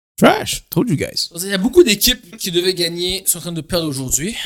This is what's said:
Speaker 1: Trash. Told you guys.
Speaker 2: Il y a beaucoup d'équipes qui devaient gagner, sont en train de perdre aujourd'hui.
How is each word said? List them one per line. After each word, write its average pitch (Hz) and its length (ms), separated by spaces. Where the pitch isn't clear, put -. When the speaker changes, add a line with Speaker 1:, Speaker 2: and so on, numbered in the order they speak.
Speaker 1:
Trash. - 540
Told 202 180
you 180 80
guys. - 380
Speaker 2:
Il 180 140
y 202 40
a 196 60
beaucoup 254 240
d'équipes 220 540
qui 196 160
devaient 180 220
gagner, 175 520
sont 175 120
en 160 40
train 175 100
de 165 80
perdre 165 280
aujourd'hui. 135 580